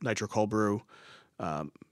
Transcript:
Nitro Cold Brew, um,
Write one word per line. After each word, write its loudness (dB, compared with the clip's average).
Nitro 0
Cold 2
Brew, 2
um, -4